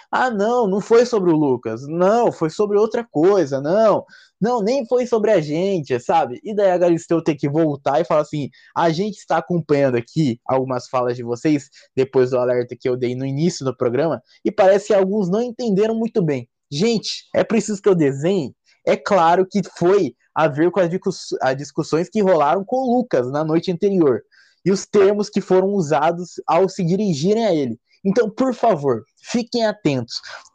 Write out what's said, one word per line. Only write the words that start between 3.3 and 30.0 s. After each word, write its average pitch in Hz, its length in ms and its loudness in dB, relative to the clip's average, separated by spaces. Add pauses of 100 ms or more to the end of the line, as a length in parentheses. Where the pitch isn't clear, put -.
não. 226 460 2 (340)
Não, 233 220 0
nem 240 240 -2
foi 247 200 0
sobre 220 260 0
a 190 100 4
gente", 151 580 -2
sabe? 139 420 -2
E 208 140 -8
daí 196 160 2
a 180 60 2
Galisteu 170 440 2
ter 160 140 0
que 143 140 -4
voltar 147 500 0
e 170 60 0
falar 156 160 0
assim, 147 280 -6 (240)
"A 170 180 0
gente 202 260 -4
está - 200 -4
acompanhando 151 580 0
aqui 120 500 -2
algumas 127 420 -4
falas 123 300 -2
de 127 60 -10
vocês 120 460 -2 (240)
depois 131 360 2
do 127 100 0
alerta 123 400 -2
que - 80 -4
eu 127 80 0
dei 123 180 -4
no 127 120 -6
início 139 400 -2
do 127 100 -4
programa 127 460 -2 (240)
e 202 60 -2
parece - 360 2
que 226 60 0
alguns 190 360 0
não 208 120 0
entenderam 226 540 -2
muito 226 260 -2
bem." 139 260 -2 (240)
Gente, 208 540 -2 (100)
é 185 80 2
preciso 214 380 -2
que - 80 2
eu 190 60 4
desenhe? 147 600 0 (300)
É 185 100 2
claro 180 500 2
que 196 160 -2 (160)
foi 175 380 2 (180)
a 156 140 2
ver 156 240 0
com 202 80 0
as 170 100 2
discuss-, - 520 -6
as 135 160 -2
discussões 151 520 -4
que 220 120 -2
rolaram 180 420 2
com 254 140 -4
o 254 200 0
Lucas 151 340 0
na 147 120 -2
noite 160 260 0
anterior 170 520 2 (420)
e 175 80 0
os 196 140 -2
termos 208 440 2
que 202 120 -4
foram 185 280 2
usados 170 760 -2
ao 175 240 2
se 185 160 -4
dirigirem 190 600 0
a 196 80 0
ele. 131 240 -2 (280)
Então, 214 240 0
por 262 240 -2
favor, 143 500 0 (180)
fiquem 233 440 -2
atentos. 147 560 -2 (340)